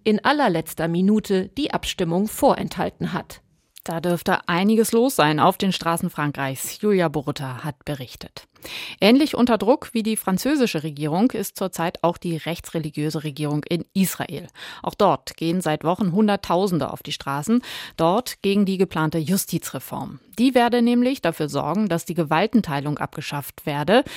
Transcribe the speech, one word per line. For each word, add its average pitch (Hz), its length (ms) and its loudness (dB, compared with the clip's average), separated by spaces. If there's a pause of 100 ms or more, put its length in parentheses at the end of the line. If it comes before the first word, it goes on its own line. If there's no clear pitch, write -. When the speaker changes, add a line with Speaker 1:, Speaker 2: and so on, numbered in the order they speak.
Speaker 1:
in 214 200 2
allerletzter 185 640 2
Minute 190 680 2
die 285 160 -2
Abstimmung 180 540 -2
vorenthalten 180 840 0
hat. - 300 -8 (440)
Speaker 2:
Da 165 160 -4
dürfte 175 460 0
einiges 208 440 4
los 240 240 4
sein 151 240 4
auf 180 180 4
den 196 140 0
Straßen 170 400 -2
Frankreichs. 139 680 -4
Julia 190 260 4
Borutta 139 560 -4
hat - 220 -8
berichtet. - 580 -10 (560)
Ähnlich 262 360 6
unter 240 220 4
Druck 226 360 0
wie 226 100 0
die 220 140 0
französische 214 680 0
Regierung 156 480 0
ist - 260 -6
zurzeit 180 460 -4
auch 170 140 0
die 170 180 -4
rechtsreligiöse 156 880 -4
Regierung 147 400 -4
in 170 300 -4
Israel. 175 540 -2 (360)
Auch 170 120 -6
dort - 420 2
gehen 170 240 0
seit 151 240 -2
Wochen 180 260 0
Hunderttausende 190 800 2
auf 131 100 -12
die 147 120 -8
Straßen, 151 500 0 (320)
dort 175 480 0
gegen 202 220 4
die 190 120 0
geplante 170 400 -2
Justizreform. - 1000 -4 (180)
Die 247 160 4
werde 240 280 4
nämlich 247 400 2
dafür 165 280 -2
sorgen, 147 380 -2
dass 170 180 -2
die 170 100 -6
Gewaltenteilung 156 840 0
abgeschafft - 640 -8
werde, 156 380 2 (140)